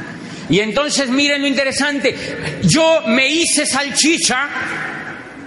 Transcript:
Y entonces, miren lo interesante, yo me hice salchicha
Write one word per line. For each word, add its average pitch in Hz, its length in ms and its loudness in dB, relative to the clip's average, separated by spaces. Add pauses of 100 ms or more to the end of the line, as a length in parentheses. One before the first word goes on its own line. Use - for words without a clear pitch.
(480)
Y 180 120 4
entonces, 262 500 0
miren 285 320 2
lo 285 60 0
interesante, 269 680 0 (460)
yo 320 460 4
me 254 200 4
hice 302 380 0
salchicha 277 840 0 (1000)